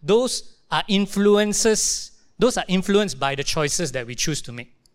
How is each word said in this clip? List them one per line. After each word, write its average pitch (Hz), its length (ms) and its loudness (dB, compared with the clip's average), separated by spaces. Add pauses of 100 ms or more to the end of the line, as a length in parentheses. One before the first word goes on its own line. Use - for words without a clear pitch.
those 220 540 0 (160)
are 160 160 0
influences, 202 1200 2 (280)
those 165 180 2
are 170 120 -2
influenced 190 500 2
by 139 160 0
the 131 80 -4
choices 151 480 -2
that 123 160 -6
we 123 80 -12
choose 147 280 -2
to 117 100 -14
make. 120 180 -16 (240)